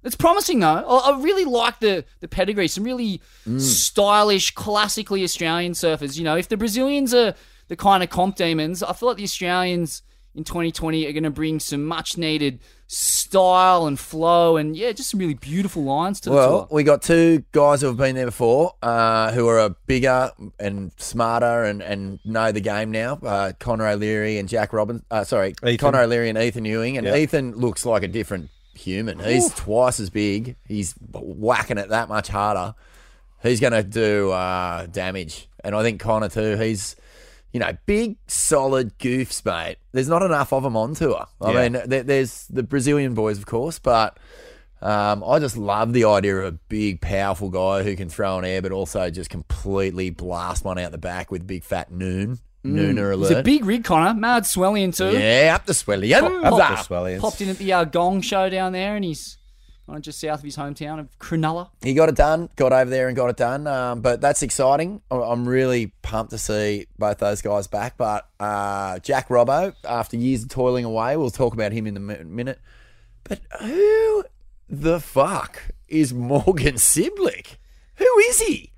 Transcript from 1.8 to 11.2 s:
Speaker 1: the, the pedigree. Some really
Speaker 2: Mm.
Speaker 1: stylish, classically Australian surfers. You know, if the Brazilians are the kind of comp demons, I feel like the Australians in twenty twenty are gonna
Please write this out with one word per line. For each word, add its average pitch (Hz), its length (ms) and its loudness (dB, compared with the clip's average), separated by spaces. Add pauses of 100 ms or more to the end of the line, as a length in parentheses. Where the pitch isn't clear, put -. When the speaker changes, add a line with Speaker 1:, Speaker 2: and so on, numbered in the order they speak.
Speaker 1:
the, 190 240 0 (160)
the 165 80 -14
pedigree. 190 400 -2
Some 196 160 -6
really 240 360 -4 (260)
Speaker 2:
Mm. 123 140 -2
Speaker 1:
stylish, 202 920 4
classically 208 720 -2
Australian 175 480 -2
surfers. 147 460 -2
You 165 60 -4
know, 156 120 0
if 180 120 -4
the 220 80 -2
Brazilians 247 580 0
are 233 200 4 (340)
the 170 80 -8
kind 196 260 4
of 175 80 -4
comp 190 260 0
demons, 165 460 -2
I 180 100 -6
feel 240 160 -2
like 226 100 -2
the 202 60 -8
Australians 180 760 -2 (320)
in 156 100 -12
twenty 170 260 -4
twenty 160 360 -2
are 143 60 -8
gonna 156 180 -2